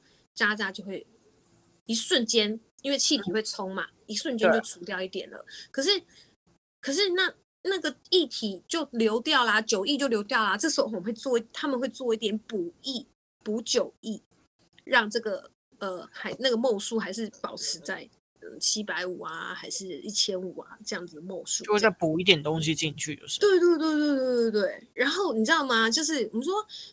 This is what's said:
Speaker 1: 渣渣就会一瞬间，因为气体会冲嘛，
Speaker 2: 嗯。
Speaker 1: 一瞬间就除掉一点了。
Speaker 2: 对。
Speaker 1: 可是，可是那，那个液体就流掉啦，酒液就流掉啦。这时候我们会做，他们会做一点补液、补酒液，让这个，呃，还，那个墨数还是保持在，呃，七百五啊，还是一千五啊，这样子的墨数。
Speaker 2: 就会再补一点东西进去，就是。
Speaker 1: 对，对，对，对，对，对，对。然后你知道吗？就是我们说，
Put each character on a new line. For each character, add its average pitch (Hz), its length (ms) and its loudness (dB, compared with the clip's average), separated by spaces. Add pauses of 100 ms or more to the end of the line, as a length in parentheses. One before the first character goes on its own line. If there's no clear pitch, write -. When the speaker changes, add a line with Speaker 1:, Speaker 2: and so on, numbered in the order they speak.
(340)
Speaker 1:
渣 214 220 2
渣 202 160 -4
就 190 120 -12
会 190 220 -10 (800)
一 226 80 -2
瞬 233 320 2
间， 214 340 2 (220)
因 277 100 -4
为 277 60 2
气 285 220 4
体 180 120 -4
会 214 120 0
冲 196 280 -6
嘛， 185 120 -4
Speaker 2:
嗯。 - 100 -12 (140)
Speaker 1:
一 220 80 -8
瞬 254 200 -2
间 208 160 6
就 220 100 4
除 - 220 -8
掉 190 160 -6
一 190 80 -4
点 - 220 -10
了。 - 80 -16
Speaker 2:
对。 - 80 -18 (240)
Speaker 1:
可 269 140 -2
是， 381 180 2 (800)
可 277 100 -4
是 381 200 2
那， 359 200 2 (300)
那 381 160 0
个 302 180 -4 (140)
液 349 160 6
体 202 420 -6
就 320 160 -2 (100)
流 226 260 2
掉 269 260 4
啦， 220 160 4
酒 202 240 0
液 285 100 2
就 277 120 2
流 220 160 2
掉 226 200 2
啦。 202 140 2
这 330 100 2
时 285 140 2
候 - 60 0
我 220 40 -6
们 220 120 -4
会 226 100 -4
做， 240 260 0 (140)
他 - 140 -4
们 262 120 0
会 262 80 0
做 247 280 -2
一 - 20 0
点 214 180 0
补 190 460 -6
液、 262 240 -8 (380)
补 220 180 -4
酒 - 400 0
液， 214 180 -8 (640)
让 233 240 4
这 220 120 -4
个， 208 320 -6 (280)
呃， 185 320 -6
还， - 280 -8
那 262 100 2
个 240 60 4
墨 226 240 2
数 226 180 -4
还 190 140 -2
是 208 200 -6 (100)
保 - 160 -8
持 - 220 -4
在， - 300 -10 (300)
呃， - 200 -16
七 - 220 0
百 180 240 -4
五 180 160 -8
啊， 165 320 -8
还 - 160 -12
是 - 160 -6 (140)
一 - 100 -10
千 202 300 0
五 180 200 -10
啊， - 260 -16
这 214 100 -6
样 180 100 -8
子 170 120 -16
的 147 40 -16
墨 185 240 -10
数。 - 180 -4
Speaker 2:
就 208 100 0
会 208 60 4
再 220 100 6
补 165 300 2
一 185 40 0
点 180 180 6
东 156 200 0
西 156 120 2
进 151 220 -2
去， - 200 -6
就 - 120 -14
是。 - 120 -4
Speaker 1:
对， 392 200 6
对， 349 180 6
对， 311 180 2
对， 294 200 2
对， 247 360 2
对， 208 100 2
对。 - 320 -2
然 262 160 0
后 349 240 0
你 220 100 2
知 233 80 2
道 311 140 4
吗？ 226 240 4
就 262 140 2
是 285 280 0
我 214 60 -6
们 254 80 -2
说， 403 200 0 (280)